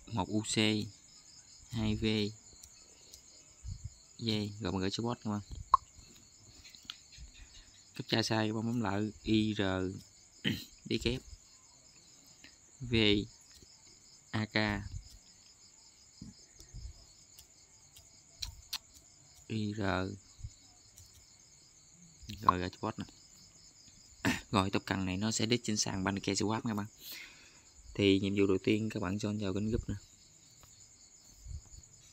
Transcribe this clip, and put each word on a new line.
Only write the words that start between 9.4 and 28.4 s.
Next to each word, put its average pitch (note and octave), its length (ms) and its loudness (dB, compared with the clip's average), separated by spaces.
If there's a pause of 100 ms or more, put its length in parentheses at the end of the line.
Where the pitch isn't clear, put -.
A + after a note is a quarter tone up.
R, G#2 80 -2 (840)
<clears throat> A#2 60 2 (360)
đi A2+ 120 0
kép. A#2+ 240 -2 (1600)
V A#2+ 160 0 (1400)
A A2 140 0
K. - 100 -2 (4000)
I G#2+ 260 -2
R. G#2+ 80 -4 (2500)
Rồi, F2+ 180 4
gửi F#2 100 0
cho - 120 -16
bot G#2+ 180 -4
nè. G2 60 -6 (1160)
<clears throat> - 280 -2
Rồi, G2 180 4
token G2 360 0
này F#2 120 0
nó A2 140 0
sẽ A2+ 140 0
đích A#2 180 2
trên G#2+ 140 0
sàn F#2+ 280 0
Pancake G2 280 0
Swap G#2+ 300 0
nha A2+ 100 0
bạn. G#2 120 -4 (1080)
Thì G2 260 8
nhiệm G2+ 160 0
vụ G2 120 6